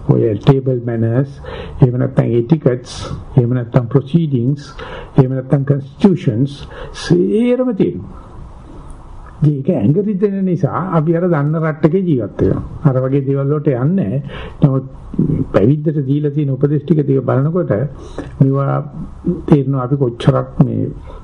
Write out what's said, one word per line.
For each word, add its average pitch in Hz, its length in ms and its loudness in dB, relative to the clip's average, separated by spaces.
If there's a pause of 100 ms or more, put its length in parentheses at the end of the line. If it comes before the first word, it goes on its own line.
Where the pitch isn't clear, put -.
ඔය 131 120 4 (140)
ටේබල් 131 500 2
මැනර්ස්, 117 460 0 (460)
එහෙම 123 220 4
නැත්නම් 127 380 0
එටිකට්ස්, 123 560 0 (380)
එහෙම 123 260 2
නැත්නම් 117 360 0
ප්‍රොසීඩින්ග්ස්, 139 760 0 (440)
එහෙම 131 220 4
නැත්නම් 135 300 0
කොන්ස්ටිටියුෂන්ස් 139 880 0 (520)
සේරම 233 680 2
තියෙනවා. - 460 -4 (1200)
ඒක 143 260 2
ඇඟ 147 380 2
රිදෙන 196 380 0
නිසා 147 400 0 (100)
අපි 165 220 2
අර 175 100 0
දන්න 156 320 0
රට්ටකේ 160 480 0
ජීවත් 120 320 0
වෙනවා. - 240 2 (220)
අර 131 180 4
වගේ 135 240 0
දේවල් 139 240 0
වලට 147 240 2
යන්නේ 143 380 0
නැහැ. 139 100 -2 (360)
නමුත් 135 280 4 (640)
පැවිද්දට 147 560 2
දීලා 143 300 0
තියෙන 139 180 0
උපදේශ 147 320 0
ටික 156 200 2
දිහා 135 220 2
බලනකොට 139 480 2 (580)
මේවා 139 440 2 (680)
තේරෙනවා 139 400 2
අපි 139 200 0
කොච්චරක් 131 600 0
මේ 110 240 -2 (360)